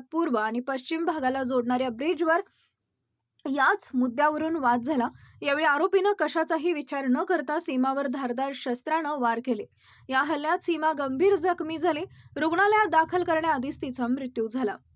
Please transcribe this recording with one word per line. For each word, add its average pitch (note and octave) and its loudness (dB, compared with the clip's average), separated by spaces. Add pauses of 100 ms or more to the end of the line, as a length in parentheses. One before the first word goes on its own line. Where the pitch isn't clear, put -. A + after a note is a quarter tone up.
(120)
पूर्व D#4 0
आणि A3 -2
पश्चिम C4+ -4
भागाला C4+ -2
जोडणाऱ्या B3 0
ब्रिजवर D#4+ 0 (1040)
याच C#4+ 0
मुद्द्यावरून D4+ 0
वाद B3 2
झाला. B3+ 0 (340)
यावेळी D4 0
आरोपीनं F#4 2
कशाचाही D#4+ 0
विचार C#4 -4
न C4+ 2
करता D4+ 0
सीमावर C4+ 0
धारदार C4 -4
शस्त्रानं D4+ -4
वार A#3 0
केले. A3+ -4 (440)
या C4 2
हल्ल्यात D4+ 0
सीमा D#4+ 0
गंभीर C#4 2
जखमी E4 -2
झाली. D4+ 0 (380)
रुग्णालयात G4+ 2
दाखल E4 2
करण्याआधीच D#4+ 0
तिचा B3+ -4
मृत्यू B3+ -2
झाला, A3 -2 (200)